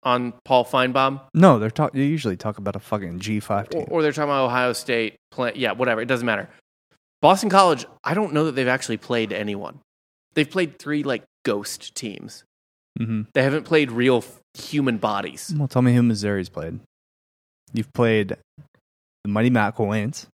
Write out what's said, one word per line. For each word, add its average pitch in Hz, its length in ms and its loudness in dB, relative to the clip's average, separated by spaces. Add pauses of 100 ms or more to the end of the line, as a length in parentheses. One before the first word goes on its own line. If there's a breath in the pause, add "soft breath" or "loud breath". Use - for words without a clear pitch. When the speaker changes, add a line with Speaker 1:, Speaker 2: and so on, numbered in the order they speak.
Speaker 1:
on 123 300 0 (120)
Paul 123 200 4
Finebaum. 135 560 0 (120)
Speaker 2:
No, 156 260 8
they're 110 100 0
talk-, 151 240 -2
they 135 120 0
usually 143 320 -2
talk 107 200 -6
about 101 180 -6
a 101 40 -8
fucking 95 400 -6
G 107 200 -4
five 101 300 -4
team. 165 200 -6
Speaker 1:
Or, 170 100 -2
or - 20 2
they're 151 100 2
talking 147 180 -2
about 135 160 2
Ohio 123 280 2
State. 113 420 -2 (160)
Play-, 120 240 -4
yeah, 120 180 0
whatever. 117 280 0
It 120 60 -6
doesn't 123 180 -2
matter. 104 240 -2 (720 soft breath)
Boston 190 280 6
College, 180 360 6 (180)
I 139 100 -2
don't 185 200 -2
know 151 120 2
that 151 80 -4
they've 127 140 0
actually 127 300 -2
played 113 340 -2
anyone. 101 480 -8 (540)
They've 147 160 2
played 180 300 -4
three, 147 240 -4
like, 131 200 -4 (220)
ghost - 500 -4
teams. - 480 -12 (560)
Speaker 2:
Mm-hmm. 110 240 -4 (100)
Speaker 1:
They 131 100 2
haven't 139 200 0
played 151 280 2
real 123 260 2
f-, - 220 -6 (200)
human 135 380 -2
bodies. 101 580 -4
Speaker 2:
Well, 147 120 -2
tell 127 140 0
me 123 120 6
who 123 100 4
Missouri's 101 460 0
played. 82 300 -10 (960)
You've 110 200 -4
played 110 420 2 (880)
the - 60 -6
mighty 110 220 2
McElwains. 107 760 0 (140)